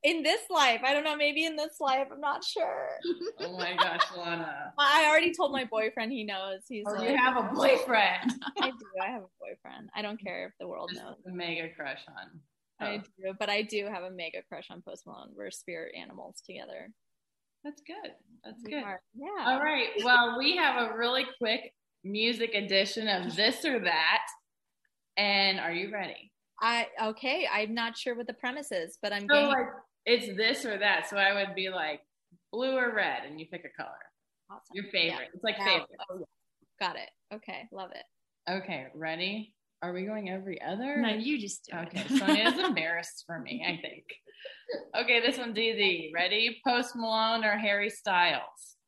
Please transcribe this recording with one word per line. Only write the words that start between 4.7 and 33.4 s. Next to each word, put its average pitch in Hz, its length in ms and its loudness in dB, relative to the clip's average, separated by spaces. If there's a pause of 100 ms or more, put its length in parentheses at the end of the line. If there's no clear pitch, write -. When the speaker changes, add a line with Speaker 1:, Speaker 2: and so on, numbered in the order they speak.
Speaker 1:
<laughs> - 40 -6
I 294 300 8
already 330 240 6
told 320 180 0
my 262 140 -2
boyfriend. 220 460 -2
He 240 120 -4
knows. 196 360 -6 (100)
He's 214 180 -6
Speaker 2:
Oh, 208 60 -2
Speaker 1:
like, 220 160 0
Speaker 2:
you 277 80 4
have 254 200 4
a 196 160 0
boyfriend. 226 800 4 (120)
<laughs> 277 160 -4
Speaker 1:
I 359 80 2
do. 226 160 -12 (180)
I 196 80 -2
have 226 120 -8
a 185 40 -18 (140)
boyfriend. 131 540 -14
I 208 80 -6
don't 208 200 -8
care 185 240 -8
if 202 120 -16
the 185 80 -10
world - 260 -8
Speaker 2:
Just - 100 -12
Speaker 1:
knows. - 120 -14 (120)
Speaker 2:
a 185 40 -12
mega 170 440 -6
crush 139 320 -8
on. 98 320 -18 (400)
Speaker 1:
I 208 180 -4
Speaker 2:
Oh. 208 40 -8 (160)
Speaker 1:
do, 190 220 -6
but 208 100 0
I 208 140 2
do 208 280 -4
have 180 120 -8
a 185 80 -10
mega 180 360 -10
crush - 220 -12
on 175 140 -16
Post - 240 -16
Malone. - 280 -16
We're 190 140 -10
spirit - 500 -12
animals - 460 -16
together. - 460 -16 (720)
Speaker 2:
That's 294 180 -12
good. 392 300 -14 (340)
That's 226 180 -18
Speaker 1:
We 214 100 -12
Speaker 2:
good. 285 100 -6
Speaker 1:
are. 196 180 -8 (140)
Yeah. 311 320 -8
Speaker 2:
All 262 120 2
right. 294 280 2 (160)
Well, 240 340 6
we 285 200 4
have 247 340 4
a 220 40 -6
really 247 300 2 (140)
quick 226 340 0 (300)
music 226 500 0
edition 196 540 2
of 180 280 0
This 220 300 2
or 262 140 2
That. 170 420 4 (960)
And 196 420 4
are 165 140 -2
you 190 180 -2
ready? 196 400 -8 (300)
Speaker 1:
I, 233 240 2 (180)
okay. 254 480 -2
I'm 214 220 0
not 226 240 -2
sure 247 180 -4
what 233 120 -8
the 240 60 -8
premise 269 380 -6
is, 180 300 -6
but 208 100 -2
I'm 202 160 -2
Speaker 2:
So, - 80 6
Speaker 1:
game. 285 120 8
Speaker 2:
like, 262 180 2 (400)
it's 214 320 4
this 226 260 2
or 214 140 -4
that. 196 320 2
So 202 80 -2
I 196 160 6
would 196 220 0
be 190 140 -2
like, 156 320 -2 (520)
blue 262 240 0
or 247 160 2
red, 147 320 0
and 151 140 -12
you 160 120 -12